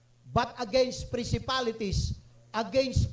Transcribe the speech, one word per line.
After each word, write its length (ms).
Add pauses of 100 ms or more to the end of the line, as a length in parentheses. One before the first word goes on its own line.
(320)
but 260
against 540
principalities, 1040 (360)
against 600